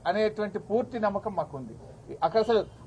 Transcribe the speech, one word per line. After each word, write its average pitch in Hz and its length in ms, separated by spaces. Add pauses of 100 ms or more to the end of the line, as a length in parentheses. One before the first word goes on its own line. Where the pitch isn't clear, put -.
అనేటువంటి 214 520
పూర్తి 240 400
నమ్మకం 202 380
మాకుంది. 131 380 (480)
అక్కడ 165 180
అసలు 220 240 (220)